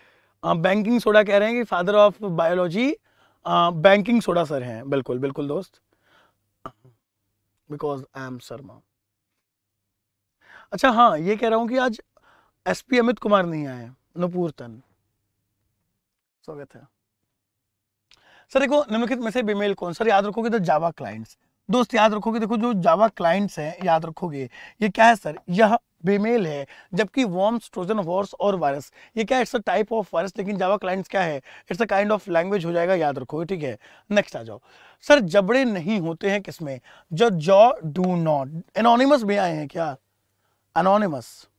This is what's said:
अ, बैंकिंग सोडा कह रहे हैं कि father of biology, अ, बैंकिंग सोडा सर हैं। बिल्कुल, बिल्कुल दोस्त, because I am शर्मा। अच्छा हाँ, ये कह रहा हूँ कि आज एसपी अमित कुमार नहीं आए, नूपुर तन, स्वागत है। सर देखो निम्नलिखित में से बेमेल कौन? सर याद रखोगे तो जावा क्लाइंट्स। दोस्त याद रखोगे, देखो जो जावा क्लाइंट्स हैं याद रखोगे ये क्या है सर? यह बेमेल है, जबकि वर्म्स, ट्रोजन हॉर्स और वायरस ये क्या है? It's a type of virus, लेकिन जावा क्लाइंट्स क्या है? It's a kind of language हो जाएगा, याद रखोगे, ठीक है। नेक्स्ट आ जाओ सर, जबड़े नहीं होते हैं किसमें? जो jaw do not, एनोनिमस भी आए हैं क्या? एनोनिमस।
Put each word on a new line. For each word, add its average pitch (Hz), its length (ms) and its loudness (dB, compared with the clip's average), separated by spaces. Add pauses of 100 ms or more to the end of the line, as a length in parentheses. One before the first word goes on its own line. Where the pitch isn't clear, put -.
(440)
अ, 170 100 0
बैंकिंग 196 480 0
सोडा 214 220 6
कह 202 140 2
रहे 220 160 2
हैं 240 120 -2
कि 190 100 -6
father 180 200 0
of 208 340 4
biology, 180 640 0 (540)
अ, 175 240 2
बैंकिंग 196 520 4
सोडा 170 240 0
सर 139 180 -6
हैं। 120 260 -12
बिल्कुल, 131 300 -2
बिल्कुल 139 280 -6
दोस्त, 160 320 -8 (1900)
because 143 300 -6 (160)
I 131 120 -12
am 127 100 -12
शर्मा। 110 420 -18 (1900)
अच्छा 196 180 0
हाँ, 220 280 4
ये 180 180 -2
कह 226 140 -2
रहा 220 100 2
हूँ 233 80 -2
कि 247 100 -4
आज 254 240 -2 (680)
एसपी 190 320 -2
अमित 233 200 2
कुमार 202 260 2
नहीं 156 220 -6
आए, 123 240 -14 (260)
नूपुर 175 340 -4
तन, 120 300 -18 (1600)
स्वागत 147 300 -16
है। 113 60 -20 (1700)
सर 269 60 2
देखो 285 220 2
निम्नलिखित 233 380 -2
में 226 120 -6
से 254 120 -2
बेमेल 208 300 -2
कौन? 175 200 -8
सर 220 140 -4
याद 202 180 4
रखोगे 220 240 -4
तो 226 100 0
जावा 165 320 0
क्लाइंट्स। 110 460 -14 (340)
दोस्त 240 220 0
याद 214 200 4
रखोगे, 220 260 -4
देखो 220 180 -2
जो 240 160 -2
जावा 180 340 4
क्लाइंट्स 185 520 -2
हैं 175 260 -8
याद 165 200 2
रखोगे 151 440 -8 (320)
ये 214 80 0
क्या 226 160 4
है 233 100 6
सर? 156 240 -8 (100)
यह 208 280 4 (280)
बेमेल 202 420 2
है, 143 200 -8 (260)
जबकि 214 300 0
वर्म्स, 208 500 -2
ट्रोजन 208 260 -4
हॉर्स 185 340 -4
और 202 220 0
वायरस 143 360 -4 (260)
ये 220 60 0
क्या 254 140 0
है? 240 80 0
It's 247 140 -4
a 202 80 -10
type 202 240 0
of 220 240 -4
virus, 180 220 -4
लेकिन 202 200 -6
जावा 202 200 0
क्लाइंट्स 190 320 -6
क्या 196 120 -2
है? 156 200 -4 (300)
It's 190 140 -2
a 196 60 -4
kind 208 260 2
of 196 120 -12
language 175 360 0
हो 170 60 -4
जाएगा, 170 240 0
याद 147 240 0
रखोगे, 151 260 -8
ठीक 165 180 -6
है। 120 140 -8 (340)
नेक्स्ट 202 240 0
आ 123 80 -12
जाओ 110 180 -16 (400)
सर, 294 180 6
जबड़े 202 460 2
नहीं 202 340 -2
होते 165 320 -4
हैं 202 100 -2
किसमें? 143 380 -12 (340)
जो 220 160 4
jaw 190 640 4
do 185 140 0 (180)
not, 151 360 -2 (160)
एनोनिमस 240 460 4
भी 202 140 -2
आए 175 180 -2
हैं 151 120 -6
क्या? 156 300 -6 (800)
एनोनिमस। 185 720 0 (120)